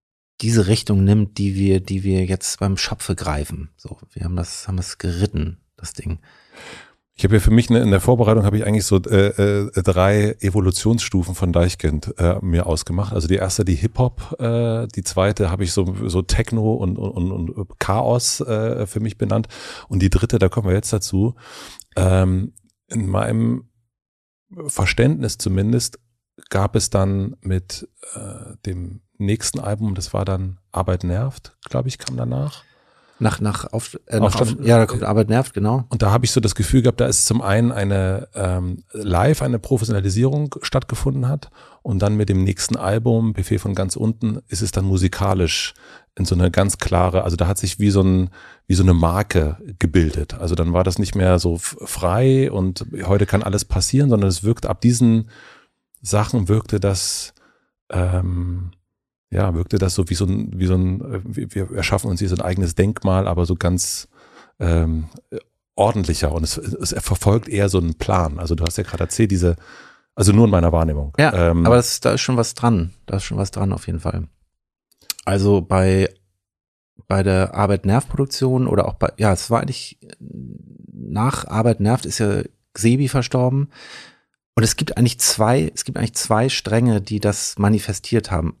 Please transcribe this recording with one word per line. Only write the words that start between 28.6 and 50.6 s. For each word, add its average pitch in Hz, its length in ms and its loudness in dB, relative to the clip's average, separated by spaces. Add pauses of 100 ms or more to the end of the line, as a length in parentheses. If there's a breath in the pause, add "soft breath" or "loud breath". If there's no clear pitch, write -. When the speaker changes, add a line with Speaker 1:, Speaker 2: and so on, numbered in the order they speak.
Speaker 2:
dem 90 360 -10 (160)
nächsten 101 420 -2
Album, 104 340 -4
das 92 200 -6
war 101 100 0
dann 95 340 -4 (140)
Arbeit 90 320 -2
nervt, 101 520 -4 (120)
glaub 127 180 -2
ich, 131 120 -6
kam - 180 -10
danach. 127 480 -6 (560 soft breath)
Speaker 1:
Nach, 110 200 -2
nach - 320 -6
auf, - 240 -8 (100)
äh, 113 120 -2
nach 107 160 2
Speaker 2:
Aufstand. 117 260 0
Speaker 1:
auf, - 60 -2
ja, 117 120 8
da 110 80 6
kommt 107 180 -4
Arbeit 104 240 2
nervt, 120 260 0
genau. 110 360 0
Speaker 2:
Und 113 120 -2
da 101 80 4
habe 120 140 2
ich 117 80 0
so 131 80 2
das 107 160 0
Gefühl 127 260 4
gehabt, 120 180 2
da 120 60 4
ist - 200 0
zum 117 140 0
einen 110 300 2
eine, 98 640 -2
ähm, 92 480 -4 (100)
live 101 500 0
eine 123 180 -2
Professionalisierung 117 1000 0
stattgefunden 135 640 -2
hat 143 220 -6 (320 loud breath)
und 98 180 -2
dann 104 160 2
mit 104 140 0
dem 95 120 2
nächsten 95 340 -2
Album, 113 560 0
Buffet 98 260 -2
von 98 180 -4
ganz 95 180 -4
unten, 110 540 -4
ist 90 140 -6
es 107 100 -4
dann 95 140 0
musikalisch 95 880 0 (420 loud breath)
in 95 80 -2
so 90 100 0
eine 90 160 4
ganz 95 280 2
klare, 90 440 2
also 90 140 -2
da 87 100 2
hat 98 120 0
sich - 200 -4
wie 104 120 4
so 98 120 4
ein, 92 280 2 (360 loud breath)
wie 98 80 2
so 92 80 4
eine 92 120 8
Marke 85 640 2 (220)
gebildet. 78 560 2
Also 87 220 -2
dann 85 160 0